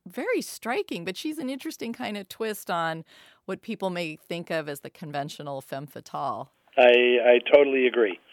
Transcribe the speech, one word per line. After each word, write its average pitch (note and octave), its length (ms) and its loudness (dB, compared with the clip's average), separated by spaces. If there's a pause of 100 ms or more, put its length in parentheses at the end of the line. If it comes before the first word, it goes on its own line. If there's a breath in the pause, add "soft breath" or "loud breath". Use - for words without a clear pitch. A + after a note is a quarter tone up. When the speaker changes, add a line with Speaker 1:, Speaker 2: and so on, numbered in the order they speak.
Speaker 1:
very E4 340 -4
striking, A#3+ 640 -8
but F#3 100 -6
she's D#4 220 -8
an C#4 140 -8
interesting C4+ 420 -10
kind G#3 240 -8
of G3 100 -12
twist G#3+ 440 -8
on E3 340 -4 (400 soft breath)
what F#3+ 160 -8
people F#3+ 300 -6
may E3+ 260 -6
think - 340 -10
of D#3+ 160 -4
as C#3+ 140 -10
the - 80 -16
conventional D3 720 -8
femme C#3 260 -10
fatale. C#3 640 -8 (280)
Speaker 2:
I, B2 440 6
I B2 160 8 (140)
totally C3+ 340 6
agree. A#2 320 2 (140 loud breath)